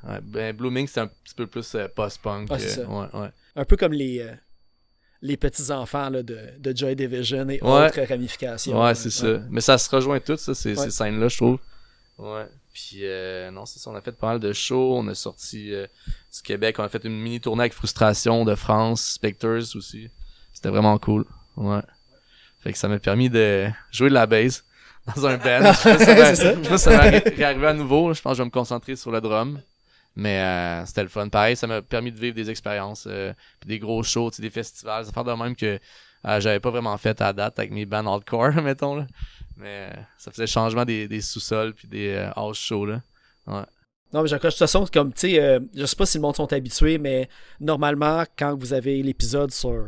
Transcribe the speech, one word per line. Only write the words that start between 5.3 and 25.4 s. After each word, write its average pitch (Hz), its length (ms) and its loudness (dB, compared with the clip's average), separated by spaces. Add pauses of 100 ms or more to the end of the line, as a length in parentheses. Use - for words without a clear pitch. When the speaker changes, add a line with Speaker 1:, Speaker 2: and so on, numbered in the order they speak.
Speaker 2:
petits-enfants, 139 720 -2
là, 131 120 -4
de, 117 160 -12 (200)
de 131 180 -4
Joy 135 180 -2
Division 131 540 -4
et 135 140 -2
Speaker 1:
Ouais. 139 240 6
Speaker 2:
autres 151 200 0
ramifications. 123 720 -6
Speaker 1:
Ouais, 117 100 4
Speaker 2:
Ouais, 117 60 4
Speaker 1:
c'est 113 120 -6 (180)
Speaker 2:
ouais. 110 140 2
Speaker 1:
ça. - 20 -6 (100)
Mais 117 120 -2
ça 131 160 6
se - 100 0
rejoint 135 320 0
tout, 156 160 -4
ça, 143 180 -6
ces, 107 240 -4
Speaker 2:
Ouais. 143 60 0
Speaker 1:
ces 143 60 -6
scènes-là, 110 380 -2
je 123 100 -2
trouve. 123 200 2 (600)
Ouais. 107 260 -12 (280)
Puis, - 300 -18
euh, 92 480 -8
non, 95 140 -16
c'est - 140 -18
ça, - 120 -16
on 110 60 -14
a 98 60 -14
fait - 100 -12
pas 110 160 -6
mal 117 120 -2
de 101 120 -2
shows. 127 460 0
On 110 100 -4
a 98 60 -6
sorti, 104 600 -12
euh, 98 120 -8 (480)
du - 80 -14
Québec, 107 360 -2
on 110 60 -2
a 104 60 -6
fait 110 140 -8
une 110 140 -6
mini 117 220 -8
tournée 117 220 -2
avec 120 100 0
Frustration 113 720 2
de 107 100 2
France, 113 480 0 (120)
Spectres 113 600 -4
aussi. 110 360 -14 (420)
C'était - 160 -8
vraiment 104 300 4
cool. 107 260 0 (320)
Ouais. 101 240 -2 (800)
Fait - 120 -8
que - 60 -8
ça - 100 -4
m'a 104 100 0
permis 120 320 0
de 104 380 2 (220)
jouer 135 200 2
de 139 40 4
la 117 120 6
bass 113 380 2 (420)
dans 139 200 -4
un 131 120 0
band. 131 340 6